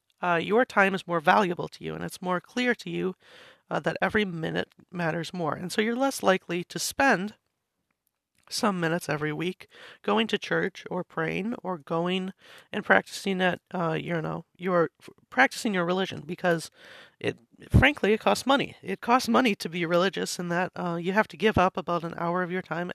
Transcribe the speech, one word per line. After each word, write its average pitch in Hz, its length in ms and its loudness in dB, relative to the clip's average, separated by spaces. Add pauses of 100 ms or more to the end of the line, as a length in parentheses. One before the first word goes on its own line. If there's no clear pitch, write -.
(200)
uh, 175 220 0
your 226 240 2
time 196 300 2
is - 120 -8
more 170 120 -2
valuable 180 480 4
to - 160 -16
you, 160 100 -6
and 160 100 -6
it's - 200 -10
more 180 180 -2
clear 247 320 0
to - 160 -8
you, 170 260 -4 (540)
uh, 165 120 -2
that 160 200 -4
every 214 240 2
minute 165 440 -4 (220)
matters 170 400 -4
more. 165 220 -2
And 175 180 -6
so - 100 0
you're 233 140 0
less 269 280 -2
likely 185 400 2
to - 160 -10
spend 208 560 2 (1120)
some 196 300 0
minutes 165 300 0
every 151 240 -2
week 165 340 -6 (340)
going 214 240 2
to 214 120 -2
church - 520 -2
or 175 140 -4
praying 165 580 -4
or 180 160 -6
going 180 540 -2 (400)
and 208 140 -6
practicing - 560 -2
at, 180 180 0 (140)
uh, 165 180 -2
you 160 300 -4
know, 160 240 -6 (120)
your, 175 320 0 (120)
f-, - 80 -18 (200)
practicing 254 440 2
your 180 100 0
religion, 180 420 -2
because 165 460 0 (480)
it, 117 180 -2 (320)
frankly, 254 440 6
it 220 80 0
costs 202 240 2
money. 262 360 2
It 196 200 -8
costs 247 260 2
money 233 280 4
to - 120 -8
be 170 180 -4
religious, 180 540 0
in 175 80 -6
that, 175 300 -2
uh, 175 180 -4
you 175 160 -2
have 202 160 2
to 165 100 -18
give 202 200 2
up 185 180 4
about 170 300 -2
an - 120 -8
hour 170 240 -2
of 175 100 -4
your 185 100 -4
time 175 340 -6